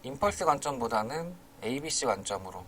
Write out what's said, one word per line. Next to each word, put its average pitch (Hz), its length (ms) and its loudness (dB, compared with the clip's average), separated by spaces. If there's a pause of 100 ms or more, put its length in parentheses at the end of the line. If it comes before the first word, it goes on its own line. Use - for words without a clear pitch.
임펄스 190 400 0
관점보다는 143 880 2 (280)
에이비씨 139 440 -2
관점으로 95 600 -2